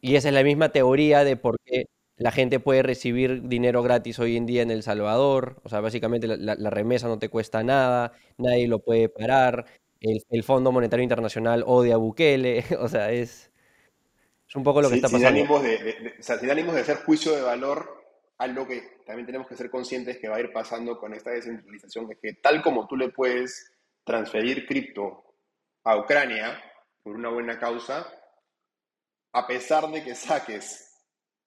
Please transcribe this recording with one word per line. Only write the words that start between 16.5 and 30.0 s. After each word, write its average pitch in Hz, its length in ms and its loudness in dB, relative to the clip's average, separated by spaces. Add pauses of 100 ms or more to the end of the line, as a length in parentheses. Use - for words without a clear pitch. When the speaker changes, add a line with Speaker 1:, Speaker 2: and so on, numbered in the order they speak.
Speaker 2:
ánimos 165 240 0
de 131 80 0
hacer 147 160 -2
juicio 156 360 2
de 139 80 -2
valor, 131 640 -4 (340)
algo 127 280 -6
que 123 160 -10 (240)
también 117 200 -12
tenemos 131 220 -10
que 120 80 -18
ser 120 140 -12
conscientes 123 480 -8
que 110 100 -10
va 107 80 -4
a 117 40 -4
ir 120 120 -6
pasando 117 460 -8
con 107 160 -14
esta 107 160 -12
descentralización, 113 840 -12
es - 100 -20
que 107 120 -10
tal 151 280 2
como 123 240 0
tú 135 100 -8
le 127 140 -2
puedes 127 600 -4 (320)
transferir 117 640 -2
cripto - 580 -6 (600)
a 113 140 4
Ucrania 120 640 -2 (420)
por 104 140 -14
una 117 140 -8
buena 117 280 -6
causa, 120 480 -6 (1300)
a 120 140 -2
pesar 156 440 -2
de 156 120 -8